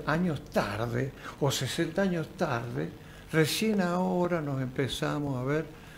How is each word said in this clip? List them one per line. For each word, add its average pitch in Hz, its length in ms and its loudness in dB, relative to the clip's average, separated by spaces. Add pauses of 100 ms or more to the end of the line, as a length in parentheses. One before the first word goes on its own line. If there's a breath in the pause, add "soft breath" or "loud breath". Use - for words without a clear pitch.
años 156 360 2 (100)
tarde 120 580 0 (300 loud breath)
o 139 100 4
sesenta 160 520 0
años 175 340 2
tarde, 123 520 -2 (440 soft breath)
recién 185 480 4
ahora 175 600 2
nos 143 200 -2
empezamos 139 800 0
a 127 40 -2
ver, 151 200 2 (340 soft breath)